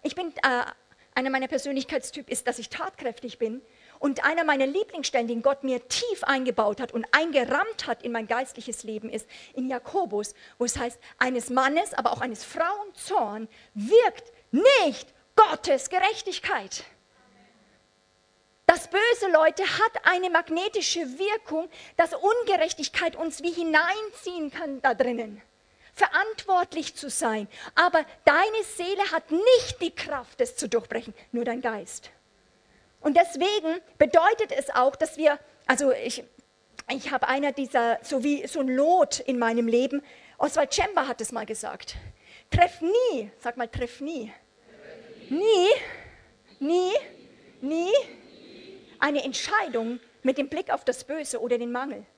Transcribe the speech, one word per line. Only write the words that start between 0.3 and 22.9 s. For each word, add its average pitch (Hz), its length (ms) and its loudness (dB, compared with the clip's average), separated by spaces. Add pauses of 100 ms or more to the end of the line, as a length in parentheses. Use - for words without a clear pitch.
äh, 254 200 2 (520)
einer 262 140 0
meiner 262 180 -2
Persönlichkeitstypen 269 800 -4
ist, - 160 -6
dass 240 140 -2
ich 220 80 -12
tatkräftig 262 720 -8
bin. 226 220 -4 (380)
Und 277 260 -2
einer 330 180 2
meiner 277 240 2
Lieblingsstellen, 285 600 -2
den 233 140 -2
Gott 277 220 0
mir 254 240 -4
tief - 380 -4
eingebaut 247 560 0
hat 285 100 -8
und 226 220 -4
eingerammt 302 760 0
hat 240 160 -6
in 240 80 -6
mein 226 160 -6
geistliches 240 560 -6
Leben, 220 260 -8
ist 214 160 -8 (280)
in 262 160 -6
Jakobus, 247 640 -4 (240)
wo 247 80 0
es 226 120 -4
heißt, 240 220 -6 (200)
eines 247 300 -2
Mannes, 269 440 2
aber - 180 0
auch - 80 -4
eines 233 240 -6
Frauen 392 520 -6
Zorn 220 520 -4 (260)
wirkt 359 600 4 (180)
nicht 381 600 4 (240)
Gottes 311 520 4
Gerechtigkeit. 370 960 -2 (1800)
Das 339 240 6
Böse, 427 420 2
Leute, 320 320 4
hat - 420 0
eine 359 240 2
magnetische 339 680 0 (180)
Wirkung, 370 520 -4 (260)
dass 339 180 2
Ungerechtigkeit 370 1000 0